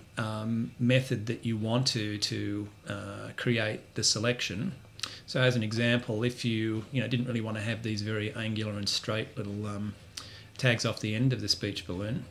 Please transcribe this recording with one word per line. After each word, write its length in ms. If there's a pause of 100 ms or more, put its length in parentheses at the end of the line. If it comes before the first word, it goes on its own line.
(180)
um, 640
method 460
that 200
you 120
want 300
to, 300
to, 500 (200)
uh, 480
create 600
the 80
selection. 680 (540)
So 160
as 160
an 60
example, 600
if 220
you, 480
you 80
know, 80
didn't 160
really 160
wanna 180
have 240
these 180
very 320
angular 400
and 140
straight 500
little, 300
um, 280 (640)
tags 280
off 160
the 120
end 200
of 80
the 80
speech 360
balloon, 460